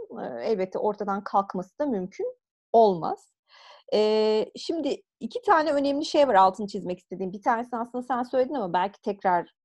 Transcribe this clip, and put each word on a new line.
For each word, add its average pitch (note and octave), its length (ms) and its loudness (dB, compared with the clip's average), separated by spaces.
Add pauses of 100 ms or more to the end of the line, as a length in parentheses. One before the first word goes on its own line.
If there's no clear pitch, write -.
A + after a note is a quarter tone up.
(200)
e, - 240 -8
elbette F#3 340 -2
ortadan G3+ 460 -4
kalkması G3 540 -4
da D4+ 80 -2
mümkün G#3 400 -4 (460)
olmaz. G#3 600 2 (640)
E, G#3+ 640 2
şimdi D#4+ 460 -4 (180)
iki F4 220 -8
tane D#4+ 300 4
önemli C#4+ 320 0
şey D4 240 4
var A#3+ 60 2
altını F#3+ 320 6
çizmek F3+ 320 -6
istediğim. F#3 340 -8
Bir G3+ 100 -14
tanesini A#3+ 380 -2
aslında B3 220 -8
sen B3 200 -4
söyledin C4 320 -2
ama G3 180 -4
belki F#3 300 -2
tekrar F#3+ 520 -2 (100)